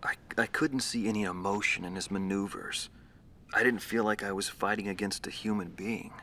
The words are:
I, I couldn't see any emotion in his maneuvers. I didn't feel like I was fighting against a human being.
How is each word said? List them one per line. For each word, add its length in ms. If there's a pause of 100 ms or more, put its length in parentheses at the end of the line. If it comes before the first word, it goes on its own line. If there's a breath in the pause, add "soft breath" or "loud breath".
I, 100 (240)
I 80
couldn't 360
see 260
any 160
emotion 600
in 120
his 140
maneuvers. 800 (640 loud breath)
I 100
didn't 180
feel 220
like 200
I 80
was 160
fighting 400
against 400
a 40
human 380
being. 520